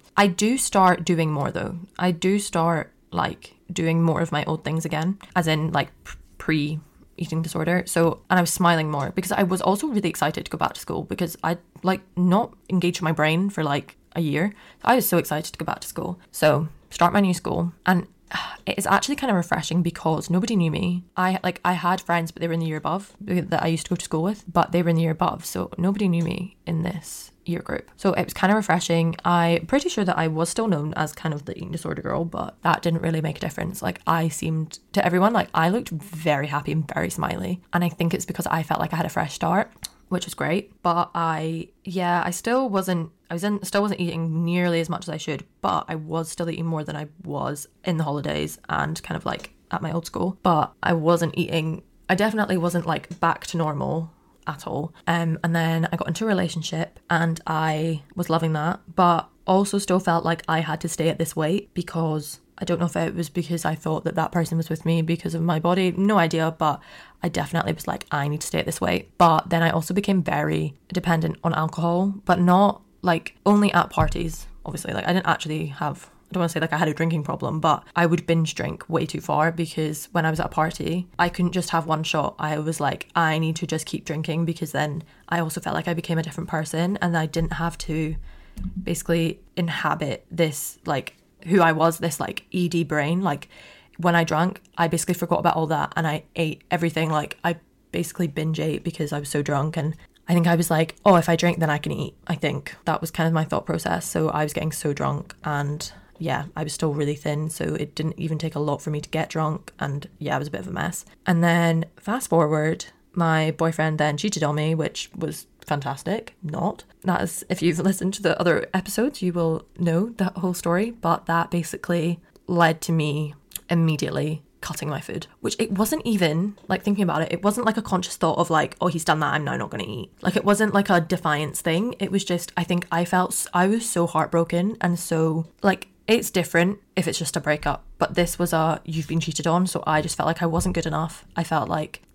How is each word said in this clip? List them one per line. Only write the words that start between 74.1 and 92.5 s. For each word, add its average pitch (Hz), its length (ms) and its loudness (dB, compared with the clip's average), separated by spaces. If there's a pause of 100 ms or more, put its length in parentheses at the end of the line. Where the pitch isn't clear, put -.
obviously. - 280 -8
Like, - 140 -2
I 175 60 2
didn't - 140 0
actually 156 400 -2
have, 143 420 -8 (200)
I - 40 -8
don't 180 80 0
wanna 170 80 2
say, - 100 -4
like, 165 140 0
I 151 40 0
had 165 100 2
a 147 80 0
drinking 165 280 0
problem, 135 360 -4
but 156 240 2 (120)
I 170 120 6
would 165 180 2
binge 165 300 2
drink - 340 -6
way 165 160 0
too 156 160 -6
far 156 300 2
because 160 600 -4
when 165 140 2
I 160 60 4
was 160 80 -2
at - 80 -2
a - 20 -6
party, 165 580 -2 (120)
I 175 100 4
couldn't 175 220 0
just 180 180 -2
have 160 160 0
one 156 180 0
shot. 151 360 -2
I 151 180 -2
was 151 220 -4
like, - 360 -2
"I 156 220 4
need 160 200 0
to 165 100 -4
just 156 180 -4
keep - 180 -8
drinking," 160 420 -2
because 165 260 -4
then 151 320 -4 (260)
I 170 120 0
also 160 200 -4
felt 160 140 -2
like 160 120 -2
I 175 60 0
became 165 240 -2
a 160 60 0
different 165 260 -8
person 165 540 -2
and 170 120 2
I 160 120 2
didn't 165 260 -2
have 170 240 -4 (120)
to 156 260 -2 (680)
basically 165 580 0 (140)
inhabit 151 760 -2
this, 160 560 -2
like, 143 300 -2 (280)
who 175 160 6
I 165 100 8
was, 165 260 4
this, 160 220 -2
like, - 320 -6